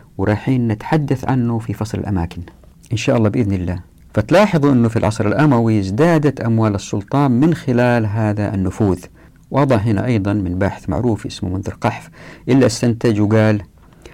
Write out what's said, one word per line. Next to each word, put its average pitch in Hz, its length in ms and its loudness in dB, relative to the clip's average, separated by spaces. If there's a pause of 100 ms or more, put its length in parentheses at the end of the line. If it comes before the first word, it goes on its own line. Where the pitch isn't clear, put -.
(180)
ورايحين 113 500 0
نتحدث 135 600 -2
عنه 120 300 0
في 110 140 -6
فصل 104 260 -6
الأماكن 87 440 -4 (500)
إن 113 40 -2
شاء 127 200 0
الله 110 120 4
بإذن 107 240 0
الله. 90 260 -4 (360)
فتلاحظوا 147 580 4
أنه 117 160 4
في 113 80 -2
العصر 107 300 0
الأموي 117 540 2
ازدادت 147 600 2
أموال 110 340 0
السلطان 131 560 -2
من 143 240 4
خلال 120 520 0
هذا 104 480 -2
النفوذ. 95 500 0 (460)
وضع 135 260 2
هنا 110 300 0
أيضًا 101 260 0
من 92 260 -2
باحث 95 300 -4
معروف 104 380 -2
اسمه - 240 -8
منذر 95 300 -6
قحف، - 300 -6 (380)
إلا 127 180 4
استنتج 117 540 0
وقال: 107 420 2 (520)